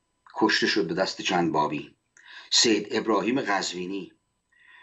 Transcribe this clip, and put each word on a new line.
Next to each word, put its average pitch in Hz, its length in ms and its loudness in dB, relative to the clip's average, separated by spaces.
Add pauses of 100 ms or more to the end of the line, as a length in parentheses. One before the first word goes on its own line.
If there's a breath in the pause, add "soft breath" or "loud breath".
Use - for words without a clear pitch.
(360)
کشته 110 320 2
شد 98 200 0
به 85 60 -4
دست 92 280 -2
چند 85 300 2
بابی، 76 440 -2 (540 loud breath)
سید 107 420 4
ابراهیم 110 500 0
قزوینی، 92 720 -4 (680 soft breath)